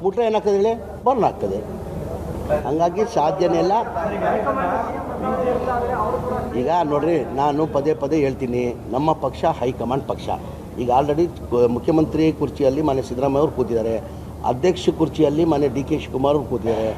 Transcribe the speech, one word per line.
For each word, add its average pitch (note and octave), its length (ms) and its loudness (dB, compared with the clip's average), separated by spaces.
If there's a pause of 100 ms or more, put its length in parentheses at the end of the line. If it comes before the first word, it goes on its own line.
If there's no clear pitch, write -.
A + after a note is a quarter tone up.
ಮುಟ್ರೆ G3 260 2
ಏನಾಗ್ತದೆ G#3 300 2
ಹೇಳಿ? A3 140 2 (320)
ಬರ್ನ್ B3 240 4
ಆಗ್ತದೆ. G2+ 300 -2 (1080)
ಹಂಗಾಗಿ F3 360 2 (120)
ಸಾಧ್ಯನೇ E3 480 2
ಇಲ್ಲ. F#3 100 2 (3000)
ಈಗ D3 80 0 (220)
ನೋಡ್ರಿ, D#3 260 2 (240)
ನಾನು D3 340 2
ಪದೇ D3 260 2
ಪದೇ C#3+ 240 0
ಹೇಳ್ತೀನಿ, B2 380 -2 (320)
ನಮ್ಮ D3+ 160 2 (140)
ಪಕ್ಷ - 180 -4 (160)
ಹೈಕಮಾಂಡ್ B2+ 520 -2
ಪಕ್ಷ. F#2 160 -6 (540)
ಈಗ B2 80 -2 (100)
already D3 260 2 (260)
ಕ-, A#2+ 240 6
ಮುಖ್ಯಮಂತ್ರಿ D#3 640 2
ಕುರ್ಚಿಯಲ್ಲಿ C#3 420 2
ಮಾನ್ಯ C3+ 280 2
ಸಿದ್ದರಾಮಯ್ಯ C3+ 300 0
ಅವ್ರು D3 180 2
ಕೂತಿದ್ದಾರೆ, A2+ 380 0 (560)
ಅಧ್ಯಕ್ಷ D#3+ 380 2 (100)
ಕುರ್ಚಿಯಲ್ಲಿ D#3 540 2
ಮಾನ್ಯ C#3+ 240 2
ಡಿ C#3 60 -2
ಕೆ D3 160 -2
ಶಿವಕುಮಾರ್ C3+ 380 0
ಅವ್ರು B2 120 -2
ಕೂತಿದ್ದಾರೆ. A2 480 0